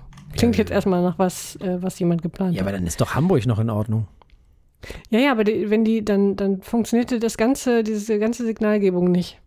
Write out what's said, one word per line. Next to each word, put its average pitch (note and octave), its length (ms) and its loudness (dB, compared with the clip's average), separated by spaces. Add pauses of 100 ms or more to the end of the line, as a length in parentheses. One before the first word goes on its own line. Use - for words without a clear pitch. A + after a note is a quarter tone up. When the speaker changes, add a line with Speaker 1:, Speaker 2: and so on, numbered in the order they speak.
(340)
Speaker 1:
klingt A#3 200 2
Speaker 2:
Ja. - 60 -2
Speaker 1:
jetzt G3+ 100 0
erstmal F#3 300 2
nach F3+ 180 0
was, - 380 -2
äh, F3+ 240 -4
was F#3 180 -6
jemand E3+ 220 0
geplant F3+ 340 -2
Speaker 2:
Ja, F#3 60 -2
aber G3 100 -2
Speaker 1:
hat. G3 80 -6
Speaker 2:
dann F3 80 -2
ist - 140 -6
doch - 140 -2
Hamburg D3+ 300 2
noch A2 140 0
in A2+ 100 0
Ordnung. G#2+ 380 -2 (1040)
Speaker 1:
Ja, A3+ 80 2
ja, C#4 120 4
aber A3 120 2
die, G#3+ 260 0
wenn A3 160 4
die, A3 180 2
dann, G3+ 320 2
dann G3 280 -2
funktionierte A#3 560 0
das A3+ 180 -2
ganze, A#3+ 460 2
diese G#3+ 340 -2
ganze A3+ 280 -2
Signalgebung G3+ 680 2
nicht. F3+ 360 -2